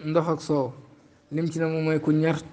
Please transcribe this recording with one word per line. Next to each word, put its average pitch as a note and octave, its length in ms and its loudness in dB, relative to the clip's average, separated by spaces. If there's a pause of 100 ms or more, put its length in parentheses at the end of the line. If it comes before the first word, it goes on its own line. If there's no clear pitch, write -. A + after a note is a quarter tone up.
ndox E3 220 2
ak D#3 140 0
soow. C3+ 320 0 (580)
Lim D#3+ 200 -2
ci E3 80 -4
na E3 80 2
moom D#3+ 160 -2
mooy D#3 160 2
ku D#3 120 0
ñar, D#3 260 4 (160)